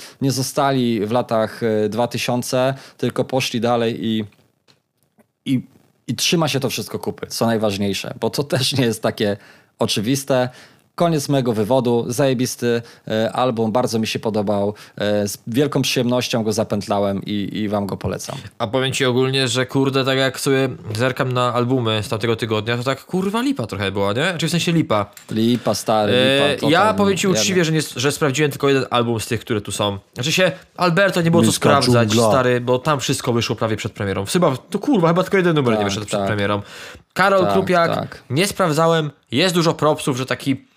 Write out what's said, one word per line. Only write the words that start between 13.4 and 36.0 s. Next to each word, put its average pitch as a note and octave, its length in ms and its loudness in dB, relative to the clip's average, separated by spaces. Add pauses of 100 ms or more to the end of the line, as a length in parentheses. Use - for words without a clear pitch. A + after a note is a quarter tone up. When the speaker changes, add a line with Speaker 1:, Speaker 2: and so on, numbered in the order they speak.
Speaker 1:
bardzo A2+ 260 0
mi A2 80 0
się - 120 -4
podobał, G#2 560 -2 (220)
e, G#2 320 0
z - 180 -8
wielką C#3 360 0
przyjemnością B2 600 0
go G#2+ 80 -2
zapętlałem G2+ 760 -2
i, G2+ 260 -4
i G#2+ 160 -4
wam G2+ 180 -2
go F#2+ 100 -6
polecam. - 400 -8 (220)
Speaker 2:
A A#2 80 -2
powiem C3 260 -2
ci C3+ 120 0
ogólnie, C3 440 2
że B2+ 180 -2
kurde, C3+ 380 0
tak C3 140 0
jak C3+ 220 0
sobie C3+ 280 2 (280)
zerkam B2+ 360 0
na B2 220 0
albumy A#2+ 480 0
z - 60 -8
tamtego A2+ 280 0
tygodnia, A2 400 -2
to B2 60 -6
tak C3 220 -4
kurwa G3 380 -2
lipa C4+ 240 -2
trochę G2 260 -4
była, G2+ 200 0
nie? D#3+ 260 0
Czy D#3+ 100 -2
w - 20 -2
sensie E3+ 220 0
lipa? A2 380 0 (200)
Speaker 1:
Lipa, A#2 440 0
stary, G#2+ 380 0
Speaker 2:
E, C3+ 420 4
Speaker 1:
lipa, - 160 -2
Speaker 2:
ja E3 80 6
Speaker 1:
totalnie, G#3 200 2
Speaker 2:
powiem G3 180 2
ci G3 120 0
uczciwie, F3+ 300 2
Speaker 1:
jadę. F3 60 4
Speaker 2:
że D#3 80 0
nie, D#3 80 2 (160)
że C3+ 160 0
sprawdziłem C#3+ 380 0
tylko C#3 180 0
jeden C3+ 220 2
album A#2 300 2
z - 60 -6
tych, A2 140 -2
które A2 200 -2
tu G2 120 -10
są. G2+ 260 -2 (160)
Znaczy B2+ 180 -4
się, F#3 200 2 (240)
Alberto F3+ 460 2
nie E3 80 2
było E3+ 120 6
co - 40 6
Speaker 1:
Miska G#2+ 220 2
Speaker 2:
sprawdzać, B2 400 4
Speaker 1:
Dżungla. A2+ 220 4
Speaker 2:
stary, B2 300 2
bo B2 180 2
tam D3 220 0
wszystko B2+ 320 -2
wyszło A#2 240 0
prawie A2 200 -2
przed G2+ 160 -8
premierą. G2 320 -4
Chyba, D#3 320 2 (140)
to G#3 80 -4
kurwa, G3+ 300 2
chyba E3+ 140 2
tylko F3+ 140 0
jeden F3 200 2
numer B2+ 160 4
nie G#2+ 60 2
Speaker 1:
Tak, G2+ 100 0
Speaker 2:
wyszedł G2+ 180 -4